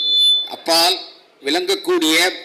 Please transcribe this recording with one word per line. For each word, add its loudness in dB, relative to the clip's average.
அப்பால் 0
விளங்கக்கூடிய 0